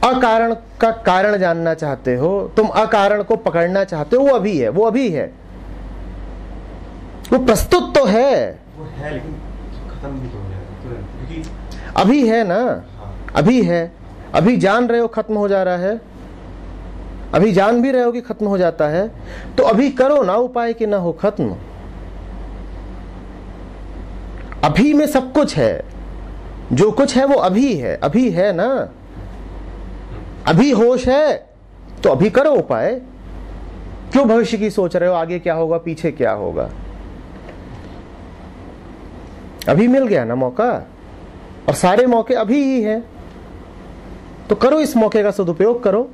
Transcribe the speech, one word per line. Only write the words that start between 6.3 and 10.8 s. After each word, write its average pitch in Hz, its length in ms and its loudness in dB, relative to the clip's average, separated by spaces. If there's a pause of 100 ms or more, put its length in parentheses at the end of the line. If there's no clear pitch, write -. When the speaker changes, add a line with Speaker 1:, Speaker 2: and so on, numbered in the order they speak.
Speaker 1:
वो 254 60 4
प्रस्तुत 349 560 2
तो 285 100 6
है। 202 560 2 (180)
Speaker 2:
वो 156 60 -14 (120)
है, 147 180 -8
लेकिन 135 180 -10 (580)
खत्म 139 200 -12
भी 131 180 -8
तो 110 100 -12
हो 98 120 -10
जाएगा 95 340 -12